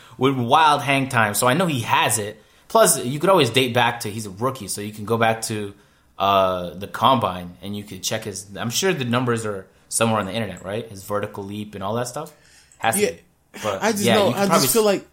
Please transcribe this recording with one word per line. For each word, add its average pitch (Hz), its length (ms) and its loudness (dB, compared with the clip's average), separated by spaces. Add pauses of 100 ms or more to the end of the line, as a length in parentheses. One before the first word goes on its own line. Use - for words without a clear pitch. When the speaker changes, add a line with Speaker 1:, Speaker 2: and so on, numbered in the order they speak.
(180)
Speaker 1:
with 131 180 2
wild 139 460 4
hang 135 260 0
time. 110 260 2
So 123 140 2
I 127 60 4
know 180 120 2
he 139 140 0
has 131 380 0
it. 104 220 -8 (280)
Plus, 220 360 4
you 135 140 -4
could 165 120 2
always 156 200 6
date 123 240 2
back 120 260 2
to, 107 100 -6
he's 107 160 -8
a 98 40 -12
rookie, 107 380 -6
so - 120 -6
you 104 120 -8
can 107 120 -12
go 113 140 0
back 113 240 2
to, 104 320 -6 (440)
uh, 92 560 2
the 98 120 -10
combine 95 720 0
and 101 160 -8
you 104 60 -8
could - 220 -14
check 107 200 -4
his, 95 220 -10 (100)
I'm 104 140 -4
sure 185 220 0
the 139 120 -2
numbers 120 400 0
are 98 220 -8 (220)
somewhere 113 320 2
on 95 60 -4
the 92 60 -8
internet, 95 320 -6
right? 104 240 -6
His 95 140 -16
vertical 104 400 -4
leap 104 320 -10
and 98 80 -10
all 101 120 -4
that 120 120 -2
stuff. 151 260 -10 (460)
Has 110 160 0
to 104 60 0
Speaker 2:
Yeah. 101 100 0
Speaker 1:
be. - 80 -14 (440)
But, 98 200 -2
Speaker 2:
I 220 100 2
just 208 120 -2
Speaker 1:
yeah, 117 100 4
Speaker 2:
know, 135 140 4
Speaker 1:
you - 40 0
can 196 120 0
Speaker 2:
I - 20 0
Speaker 1:
probably 170 160 4
Speaker 2:
just 131 100 0
feel 226 100 4
like 202 300 2